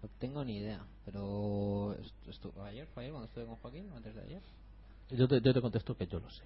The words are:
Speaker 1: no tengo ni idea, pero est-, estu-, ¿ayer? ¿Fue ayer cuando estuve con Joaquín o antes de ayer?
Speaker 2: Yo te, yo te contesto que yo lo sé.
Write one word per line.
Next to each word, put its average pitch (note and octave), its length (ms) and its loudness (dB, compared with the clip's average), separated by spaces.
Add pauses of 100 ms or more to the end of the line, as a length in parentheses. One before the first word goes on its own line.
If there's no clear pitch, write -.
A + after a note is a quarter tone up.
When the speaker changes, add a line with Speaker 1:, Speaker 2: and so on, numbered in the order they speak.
Speaker 1:
no G#2 60 -8 (100)
tengo C#3 240 -2
ni A2+ 140 -2
idea, G2+ 260 -4 (220)
pero G2+ 880 2
est-, - 340 -10
estu-, - 260 -10 (100)
¿ayer? A2+ 240 -10
¿Fue A#2+ 160 -10
ayer C3+ 100 -6
cuando A#2+ 140 -8
estuve A#2 180 -8
con A2+ 120 -10
Joaquín D#3+ 340 -12
o C3+ 60 -12
antes A2 180 -10
de G#2 60 -10
ayer? C#3+ 200 -10 (720)
Speaker 2:
Yo B2+ 160 8
te, B2+ 140 8
yo B2+ 120 10
te B2+ 80 8
contesto A2+ 340 0
que F2+ 120 -2
yo E2+ 120 -2
lo - 100 -10
sé. - 160 -14